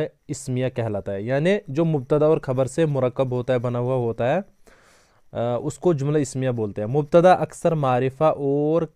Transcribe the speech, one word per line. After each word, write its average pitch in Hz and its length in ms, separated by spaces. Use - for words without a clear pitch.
اسمیہ 127 400
کہلاتا 107 460
ہے۔ 98 80
یعنی 139 280
جو 147 160
مبتدا 151 420
اور 156 120
خبر 131 280
سے 160 200
مرکب 131 440
ہوتا 123 220
ہے، 127 60
بنا 120 200
ہوا 123 160
ہوتا 120 400
ہے، 185 60
آ، 120 240
اس 147 220
کو 180 140
جملہ 147 260
اسمیہ 131 320
بولتے 107 320
ہیں۔ 107 60
مبتدا 156 440
اکثر 165 400
معرفہ 131 520
اور 147 580